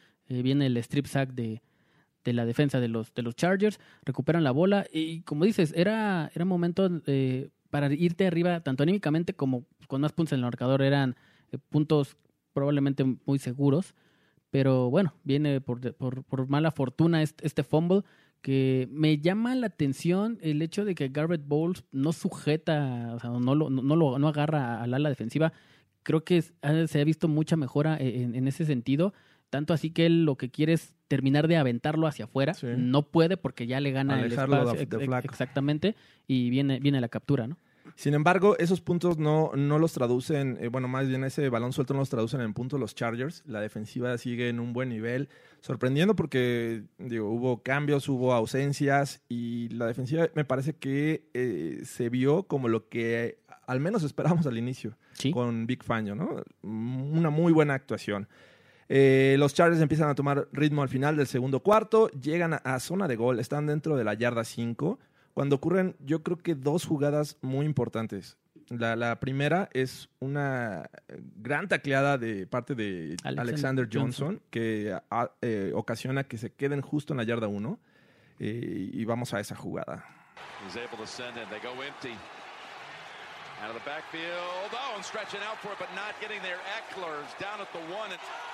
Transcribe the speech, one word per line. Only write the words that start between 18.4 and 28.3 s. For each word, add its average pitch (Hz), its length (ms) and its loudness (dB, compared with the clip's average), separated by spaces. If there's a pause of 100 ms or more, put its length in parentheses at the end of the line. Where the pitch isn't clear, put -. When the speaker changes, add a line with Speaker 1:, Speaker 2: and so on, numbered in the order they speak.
Speaker 1:
que 131 480 2
me 156 280 4
llama 214 360 0
la 247 140 0
atención 180 760 0
el 151 200 0
hecho 165 220 -2
de 196 120 -2
que 143 140 -2
Garrett 151 360 -2
Bowles 160 460 0
no 139 200 0
sujeta, 147 1040 -2
o 117 60 -8
sea, 120 100 -6
no 123 240 2
lo, 151 160 2
no, 131 120 0
no 139 120 4
lo, 143 240 4
no 143 100 4
agarra 147 540 0
al 120 120 -2
ala 147 140 2
defensiva. 143 440 0 (500)
Creo 160 220 2
que 180 140 4
es, - 220 -2
ha, 156 280 2
se 151 120 2
ha 147 40 4
visto 160 240 2
mucha 156 260 2
mejora 151 460 2
en, 123 340 -2